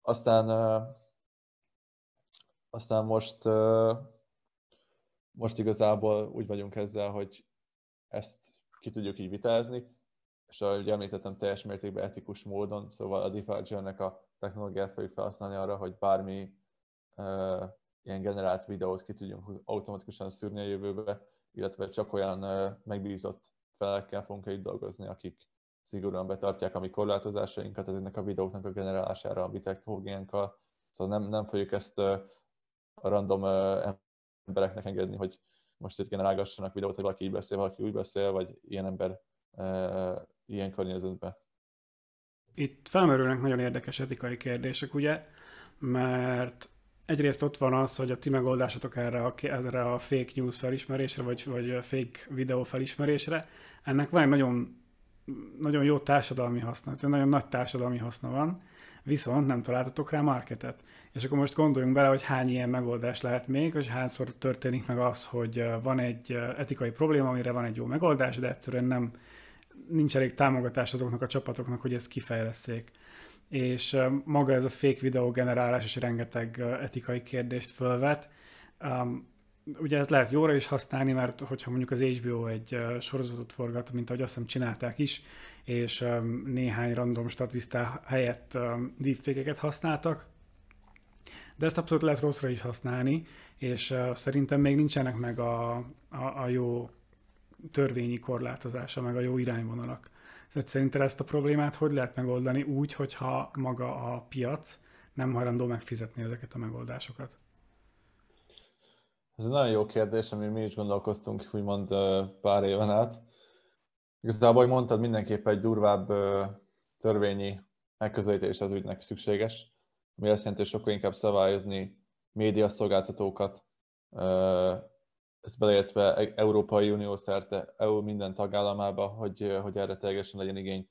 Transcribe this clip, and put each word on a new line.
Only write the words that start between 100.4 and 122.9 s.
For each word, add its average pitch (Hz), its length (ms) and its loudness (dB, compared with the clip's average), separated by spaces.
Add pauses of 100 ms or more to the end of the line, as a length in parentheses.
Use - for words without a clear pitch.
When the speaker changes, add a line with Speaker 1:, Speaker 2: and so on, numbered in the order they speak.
Speaker 2:
Szóval 139 200 -4
szerinted 135 320 2
ezt 135 200 2
a 131 40 -2
problémát 147 500 2
hogy 151 180 2
lehet 127 220 0
megoldani 127 480 0
úgy, 143 300 0
hogyha 131 640 -4
maga 127 360 -2
a 123 260 -6
piac 127 600 -4 (320)
nem 131 220 -2
hajlandó 123 320 2
megfizetni 113 560 -6
ezeket 117 300 -8
a 131 60 -8
megoldásokat? 120 800 -10 (2000)
Speaker 1:
Ez 110 80 -6
egy 117 60 0
nagyon 135 200 6
jó 107 160 6
kérdés, 110 460 0
amin 107 180 -2
mi 110 140 -2
is 101 100 -4
gondolkoztunk, 104 800 -2
úgymond, 101 380 -2
ö, 98 340 4 (160)
pár 101 240 6
éven 101 260 4
át. 113 320 2 (1000)
Igazából, 113 420 8
ahogy 123 120 8
mondtad, 120 260 4
mindenképp 113 480 0
egy 104 120 4
durvább, 104 500 4
ö, 98 340 2 (540)
törvényi 101 600 2 (380)
megközelítés 101 600 0
az 98 120 -2
ügynek 98 300 -6
szükséges, 104 680 -2 (460)
ami 98 120 0
azt 104 100 6
jelenti, 104 240 -2
hogy 101 80 -2
sokkal 107 220 -2
inkább 98 220 -2
szabályozni 98 840 2 (340)
médiaszolgáltatókat, 101 1300 0 (460)